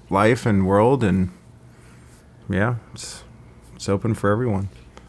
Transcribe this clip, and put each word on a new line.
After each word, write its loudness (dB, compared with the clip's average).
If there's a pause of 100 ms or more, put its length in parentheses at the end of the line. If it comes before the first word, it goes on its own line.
life 2
and 2
world. 4
And, 0 (1200)
yeah, 0 (180)
it's, -16 (520)
it's -10
open -2
for 0
everyone. -2 (400)